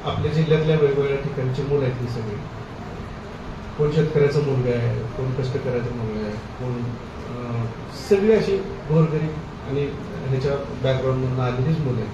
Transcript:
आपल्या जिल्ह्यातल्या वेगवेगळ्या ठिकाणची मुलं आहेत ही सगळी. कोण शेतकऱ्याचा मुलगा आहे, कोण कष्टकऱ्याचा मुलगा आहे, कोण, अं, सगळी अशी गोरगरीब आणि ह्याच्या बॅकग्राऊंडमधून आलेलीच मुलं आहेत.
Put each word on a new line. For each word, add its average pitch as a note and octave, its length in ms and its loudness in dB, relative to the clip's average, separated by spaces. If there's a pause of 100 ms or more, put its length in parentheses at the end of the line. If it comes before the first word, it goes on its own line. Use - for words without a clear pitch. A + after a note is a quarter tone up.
आपल्या D3+ 280 0
जिल्ह्यातल्या D#3 440 4
वेगवेगळ्या C#3 400 4
ठिकाणची C3 460 -2
मुलं C#3 220 2
आहेत B2 160 0
ही A#2+ 80 -4
सगळी. A2+ 280 -4 (1400)
कोण D3 140 4
शेतकऱ्याचा D3 460 4
मुलगा B2 400 2
आहे, A#2 240 0
कोण - 400 -2
कष्टकऱ्याचा A#2+ 520 -2
मुलगा G#2+ 320 -4
आहे, G#2 60 -4
कोण, B2 400 -8 (560)
अं, A#2+ 380 -4 (440)
सगळी G#3 220 6
अशी G3 260 4
गोरगरीब D#3 760 2 (360)
आणि C#3 220 -2 (380)
ह्याच्या C3+ 240 0 (300)
बॅकग्राऊंडमधून C3 580 2
आलेलीच B2+ 380 2
मुलं A#2+ 220 0
आहेत. G#2+ 140 -4